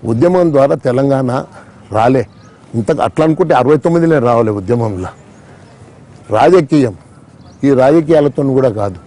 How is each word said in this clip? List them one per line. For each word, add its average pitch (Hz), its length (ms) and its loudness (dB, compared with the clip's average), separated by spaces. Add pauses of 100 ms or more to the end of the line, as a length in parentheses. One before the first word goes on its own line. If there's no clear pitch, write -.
(120)
ఉద్యమం 175 420 2
ద్వారా 139 220 2 (100)
తెలంగాణ 135 460 -2 (640)
రాలే. 120 280 2 (520)
ఇంత 113 140 -4 (180)
అట్లా 151 200 -2
అనుకుంటే 160 320 0
అరవై 135 260 2
తొమ్మిదిలో 165 340 2 (100)
రావాలి 117 300 0
ఉద్యమంలో. 98 520 -6 (1300)
రాజకీయం, 143 580 2 (720)
ఈ - 20 2 (120)
రాజకీయాలతో 147 600 2 (140)
కూడా 131 220 0
కాదు 95 260 -6